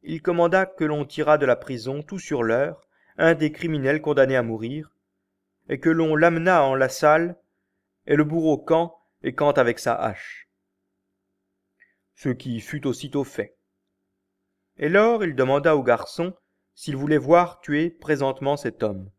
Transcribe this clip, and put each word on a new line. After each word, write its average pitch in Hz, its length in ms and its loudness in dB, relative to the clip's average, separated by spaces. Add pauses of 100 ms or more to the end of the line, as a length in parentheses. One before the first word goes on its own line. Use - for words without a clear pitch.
il 156 200 -10
commanda 170 420 2
que 185 200 -6
l'on 151 200 -2
tirât 147 340 2
de 143 60 2
la 123 120 4
prison, 131 460 -10
tout 185 180 -12
sur 131 220 -4
l'heure, 131 440 -2 (300)
un 165 180 4
des 151 180 -2
criminels 151 480 -2
condamnés 135 360 2
à 123 60 2
mourir, 117 520 -8 (720)
et 135 120 -6
que 160 100 2
l'on 160 240 2
l'amenât 165 480 4
en 135 120 2
la 131 140 2
salle, 160 480 2 (680)
et 143 100 2
le 151 80 4
bourreau 156 320 0
camp 165 400 -2 (260)
et 127 120 -6
campe 143 240 0
avec 117 220 0
sa 117 140 -2
hache. - 540 -8 (1700)
Ce - 140 -8
qui 123 320 -6
fut 147 260 -10
aussitôt 135 380 -6
fait. - 320 -10 (1200)
Et 147 100 -4
lors 214 360 2
il 156 100 -4
demanda 143 420 2
au 135 60 0
garçon 120 500 -2 (420)
s'il 143 220 -8
voulait 147 220 0
voir 170 420 2
tuer 156 300 -2
présentement 139 680 -2
cet 117 280 -6
homme. 98 340 -6